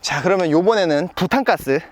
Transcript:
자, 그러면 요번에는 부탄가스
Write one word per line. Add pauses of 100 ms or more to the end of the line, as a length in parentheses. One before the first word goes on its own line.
자,
그러면
요번에는
부탄가스 (120)